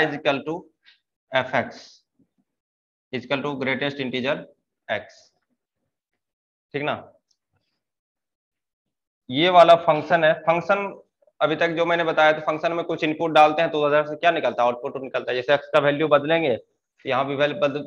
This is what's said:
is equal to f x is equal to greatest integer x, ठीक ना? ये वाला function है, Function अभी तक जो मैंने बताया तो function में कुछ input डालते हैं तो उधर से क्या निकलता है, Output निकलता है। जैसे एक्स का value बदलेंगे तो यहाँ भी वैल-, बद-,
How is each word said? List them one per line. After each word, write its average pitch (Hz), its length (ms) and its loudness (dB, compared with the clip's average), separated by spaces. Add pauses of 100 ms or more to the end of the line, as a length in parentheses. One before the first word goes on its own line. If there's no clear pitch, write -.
is 147 140 2
equal - 280 -2
to 156 100 -8 (800)
f 131 240 -2
x - 240 -6 (1300)
is 123 120 -8
equal 170 180 -4
to 147 80 -6 (100)
greatest 135 420 -4
integer 127 320 -4 (540)
x, - 280 -8 (1600)
ठीक 143 80 -8
ना? 143 120 -4 (2250)
ये 151 200 0
वाला 170 300 8
function 160 440 0
है, 160 160 6
Function 185 460 0 (540)
अभी 151 160 0
तक 170 140 0
जो 165 160 -2
मैंने 170 180 0
बताया 156 280 4
तो 156 100 -4
function 160 300 -2
में 170 120 -4
कुछ 170 200 -6
input 160 280 -2
डालते 151 300 6
हैं 160 80 -2
तो 151 160 -2
उधर 147 200 2
से 151 100 -10
क्या 170 140 2
निकलता 120 320 0
है, 120 60 2
Output 131 340 -6
निकलता 123 300 -8
है। 123 40 -4
जैसे 131 180 0
एक्स - 140 -2
का 160 120 2
value 143 280 0
बदलेंगे 147 480 0
तो - 520 -16
यहाँ 131 180 -2
भी 139 100 -6
वैल-, 147 200 -2
बद-, 143 300 -4